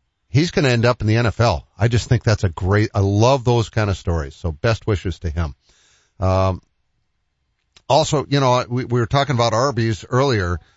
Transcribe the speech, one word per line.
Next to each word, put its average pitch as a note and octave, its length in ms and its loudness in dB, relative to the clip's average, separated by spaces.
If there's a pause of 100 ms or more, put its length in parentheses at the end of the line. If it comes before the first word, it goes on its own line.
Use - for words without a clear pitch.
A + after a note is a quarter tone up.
(280)
he's E3+ 220 0
gonna D3+ 200 2
end A#2 160 2
up B2 160 0
in G#2+ 60 -2
the G#2+ 100 4
N A#2 100 2
F - 120 -2
L. G#2 280 0 (100)
I G#2+ 100 0
just A2+ 220 0
think A#2 140 0
that's G#2+ 200 0
a G2 60 0
great, G2+ 460 0
I G#2+ 60 2
love A2 420 2
those A#2 260 0
kind G#2+ 220 -2
of F#2 60 -4
stories. D#2 380 -6
So E2+ 160 -8
best A2 360 -4
wishes G2 320 -4
to E2+ 100 -6
him. D2+ 240 -4 (640)
Um, F#2+ 440 0 (1300)
also, C#3+ 400 0
you C#3 100 0
know, B2 300 2
we, B2 160 -4
we A#2+ 160 -2
were A2+ 40 -2
talking C#3 300 0
about A#2 160 0
Arby's A2+ 580 -2
earlier. A2 520 0 (160)